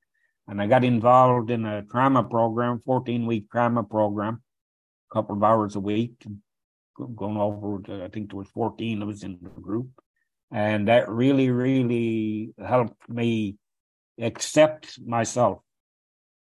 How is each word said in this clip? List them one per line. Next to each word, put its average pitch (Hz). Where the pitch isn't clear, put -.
And 104
I 101
got 123
involved 123
in 113
a 104
trauma 127
program, 117
fourteen-week 120
trauma 120
program, 107
a -
couple 104
of 104
hours 107
a 104
week, 104
go-, 131
going 107
over, 104
to, 98
I 90
think 104
there 101
was 98
fourteen 113
that 104
was 104
in 92
the 90
group. 113
And 107
that 117
really, 131
really 117
helped 113
me 113
accept -
myself. 117